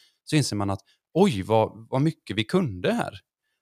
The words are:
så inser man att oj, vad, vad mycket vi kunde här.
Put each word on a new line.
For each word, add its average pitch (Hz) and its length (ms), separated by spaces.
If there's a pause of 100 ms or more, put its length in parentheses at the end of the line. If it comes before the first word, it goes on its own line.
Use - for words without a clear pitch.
(240)
så - 120
inser 127 200
man 101 140
att 98 120 (320)
oj, 156 280
vad, 110 480
vad 131 120
mycket 147 360
vi 110 60
kunde 104 500
här. - 260 (420)